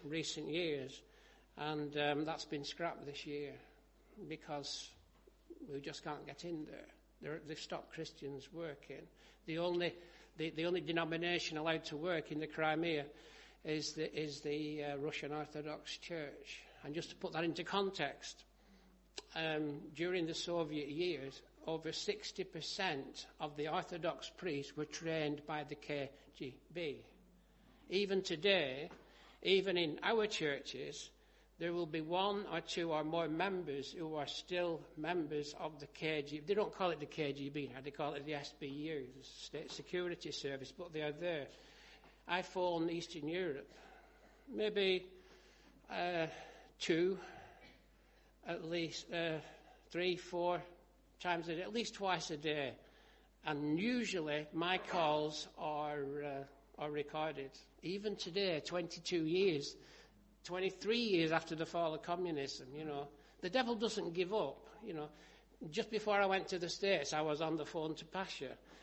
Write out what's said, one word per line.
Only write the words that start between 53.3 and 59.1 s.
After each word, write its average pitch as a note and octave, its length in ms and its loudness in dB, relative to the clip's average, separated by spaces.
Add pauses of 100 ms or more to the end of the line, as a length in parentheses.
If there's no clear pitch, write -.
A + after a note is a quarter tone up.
And D3+ 320 2
usually F#3 720 2
my F3 240 4
calls D#3 720 4 (100)
are, D3 640 -2
uh, C#3 600 -8
are D3+ 80 -2
recorded. D3 600 -2 (320)
Even G3+ 340 -2
today, F3 500 2
twenty-two E3+ 580 0